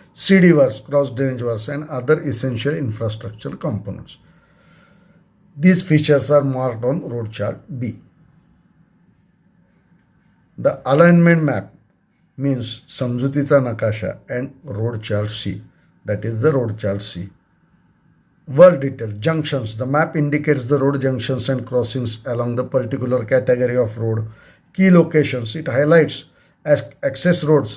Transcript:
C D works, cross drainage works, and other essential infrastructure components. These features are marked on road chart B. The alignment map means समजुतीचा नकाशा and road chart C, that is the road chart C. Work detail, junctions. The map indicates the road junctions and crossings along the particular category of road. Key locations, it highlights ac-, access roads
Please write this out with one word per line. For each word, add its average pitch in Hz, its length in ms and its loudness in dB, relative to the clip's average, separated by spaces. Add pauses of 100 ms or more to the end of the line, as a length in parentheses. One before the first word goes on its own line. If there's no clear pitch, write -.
(140)
C 190 260 4
D 175 120 6
works, 139 280 2
cross 143 300 -2
drainage 123 320 -4
works, 117 260 -6
and 151 200 -8
other 139 340 0
essential 131 520 -4
infrastructure 113 840 -8
components. 98 600 -10 (1400)
These 175 260 4
features 147 480 2
are 147 120 6
marked 127 420 -2
on 151 240 -2
road 117 240 -8
chart - 280 -6 (180)
B. 117 200 -6 (2500)
The 131 300 -2
alignment 170 560 6
map 117 320 -4 (640)
means 127 520 -4
समजुतीचा 139 720 0
नकाशा 110 580 -4 (120)
and 127 240 -6 (100)
road 113 380 -6
chart 104 280 -4
C, 101 320 -8 (420)
that 107 200 -6
is 113 160 -4
the 151 120 4
road 117 260 -2
chart 101 240 -4
C. 87 260 -10 (1200)
Work 151 320 8
detail, 127 280 -6 (120)
junctions. 143 560 -4
The 120 80 -6
map 151 320 0
indicates 147 480 0
the 139 140 0
road 139 240 0
junctions 131 480 -2
and 127 160 -2
crossings 120 580 -4
along 120 320 -4
the 127 80 -2
particular 123 640 -2
category 123 500 0
of 113 220 -2
road. 110 260 -4 (480)
Key 190 180 4
locations, 151 640 2
it - 140 -8
highlights 151 600 2 (340)
ac-, 151 380 0
access 151 420 0
roads 143 320 2